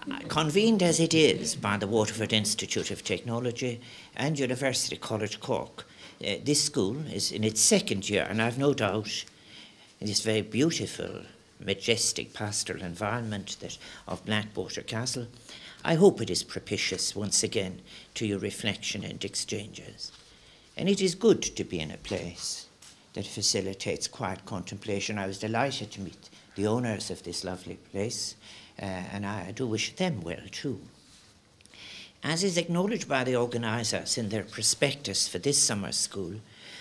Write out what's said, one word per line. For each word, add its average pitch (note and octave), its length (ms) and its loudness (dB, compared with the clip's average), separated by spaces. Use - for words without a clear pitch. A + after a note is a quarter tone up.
convened F#3 540 6
as E3 180 6
it D#3+ 140 6
is D3 420 6
by G#2 220 2
the G2 80 0
Waterford G#2+ 480 4
Institute G#2 560 0
of F#2+ 120 -6
Technology A#2 760 -2
and C#3+ 240 0
University B2+ 580 0
College G#2+ 440 -4
Cork, - 460 -4
uh, G2+ 140 -2
this C#3+ 180 4
school G#2+ 340 2
is - 260 -2
in G#2+ 120 0
its A2 160 2
second - 500 4
year, G2 180 4
and G#2+ 140 2
I've A#2+ 160 2
no C#3 160 6
doubt G#2+ 500 0
in - 60 -6
this G#2 140 0
very A2 220 2
beautiful, A2 800 0
majestic - 720 0
pastoral G#2 480 -4
environment G#2 800 -4
that, - 180 -10
of F2 200 -8
Blackwater G#2+ 560 -2
Castle, A#2+ 460 -4
I E3 120 4
hope D#3 260 8
it A2 80 -2
is F2 140 0
propitious - 720 -2
once G2+ 260 2
again G2 380 -2
to A#2 120 -2
your G2+ 120 0
reflection G2+ 640 -4
and - 220 -8
exchanges. - 880 -8
And F#3 140 2
it G3+ 100 4
is F3+ 140 4
good - 280 6
to - 220 -4
be F2 160 -4
in D#2 100 -4
a - 60 -8
place - 680 -6
that G2 120 -6
facilitates F#2+ 840 -2
quiet F#2 360 -6
contemplation. G2+ 720 -4
I G2 80 -2
was G2 120 -6
delighted A2+ 540 0
to G2+ 100 -10
meet - 260 -12
the G2 120 0
owners A2+ 440 0
of F2 120 -8
this E2+ 220 -6
lovely F2+ 340 -8
place, G#2 420 -4
uh, - 40 -6
and F#2+ 420 -6
I, F#2+ 220 -4
I - 40 -8
do B2 140 -4
wish A2 280 -2
them E3 280 0
well E2+ 280 -6
too. - 300 -6
As E3 200 0
is F3+ 160 2
acknowledged F3 500 0
by C3 160 2
the B2+ 120 4
organisers A#2 840 0
in A2+ 100 -2
their G#2 140 0
prospectus - 840 0
for F#2 100 -6
this C#3 200 2
summer G#2 340 2
school, F#2 420 -2